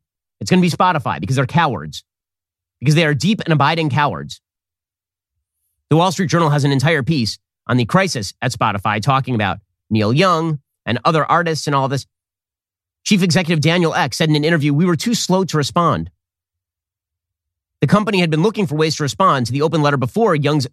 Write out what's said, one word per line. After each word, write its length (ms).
It's 100
gonna 120
be 80
Spotify 500
because 160
they're 80
cowards, 580
because 140
they 100
are 100
deep 300
and 80
abiding 380
cowards. 500
The 60
Wall 140
Street 200
Journal 180
has 160
an 80
entire 300
piece 360
on 100
the 80
crisis 560
at 120
Spotify 500
talking 320
about 240
Neil 240
Young 460
and 180
other 220
artists 400
and 100
all 120
this. 180
Chief 180
Executive 380
Daniel 340
Ek 200
said 160
in 40
an 100
interview, 280
"We 140
were 100
too 180
slow 300
to 140
respond." 520
The 60
company 340
had 100
been 120
looking 240
for 100
ways 200
to 60
respond 440
to 60
the 100
open 200
letter 160
before 360
Young's 380